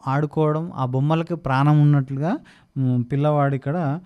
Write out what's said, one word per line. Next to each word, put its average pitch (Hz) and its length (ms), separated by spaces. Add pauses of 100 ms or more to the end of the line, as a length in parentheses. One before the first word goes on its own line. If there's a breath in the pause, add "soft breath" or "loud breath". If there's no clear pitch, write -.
ఆడుకోవడం, 151 640
ఆ 131 120
బొమ్మలకి 151 520
ప్రాణం 147 440
ఉన్నట్లుగా 147 580 (400 loud breath)
హ్మ్, 123 340
పిల్లవాడు 143 420
ఇక్కడ 147 520